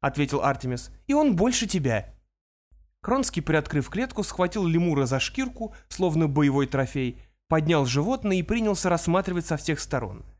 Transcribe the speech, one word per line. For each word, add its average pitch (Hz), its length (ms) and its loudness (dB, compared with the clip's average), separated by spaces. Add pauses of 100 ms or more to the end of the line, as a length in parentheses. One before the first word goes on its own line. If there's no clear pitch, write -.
ответил 139 420 -2
Артемис, 123 480 -2 (160)
"и 277 80 0
он 285 220 4
больше 233 300 2
тебя". 127 480 -2 (840)
Кронский, 233 420 -2
приоткрыв 151 460 0
клетку, 240 340 -4
схватил 180 440 -2
лемура 165 400 2
за 131 140 0
шкирку, 247 540 -6 (140)
словно 165 400 0
боевой 139 380 4
трофей, 131 540 -4 (280)
поднял 160 380 4
животное 185 500 0
и 180 60 0
принялся 214 460 0
рассматривать 175 580 0
со 160 100 0
всех 147 240 -2
сторон. 110 440 -6 (160)